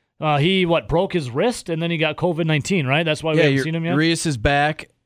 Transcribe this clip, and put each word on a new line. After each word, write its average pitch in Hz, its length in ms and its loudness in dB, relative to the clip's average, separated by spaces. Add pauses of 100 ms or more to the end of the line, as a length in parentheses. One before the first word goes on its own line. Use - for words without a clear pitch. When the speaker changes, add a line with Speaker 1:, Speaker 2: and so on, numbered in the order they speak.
(200)
Speaker 1:
Uh, 151 180 2
he, 185 280 2
what, 165 220 0
broke 180 240 0
his 147 180 -4
wrist, 196 380 -2
and 160 120 -4
then 170 120 -2
he 170 40 -2
got 151 200 -2
covid 165 300 -2
nineteen, 156 420 0
right? 151 160 2
That's 151 180 -2
why 160 100 -2
we 156 60 2
Speaker 2:
Yeah, 165 60 6
Speaker 1:
haven't 139 160 2
Speaker 2:
Ur-, - 20 0
Speaker 1:
seen 160 140 -4
him 165 80 -4
yet? 170 100 -2
Speaker 2:
Urias 160 320 0
is 147 100 -2
back. 143 520 0 (180)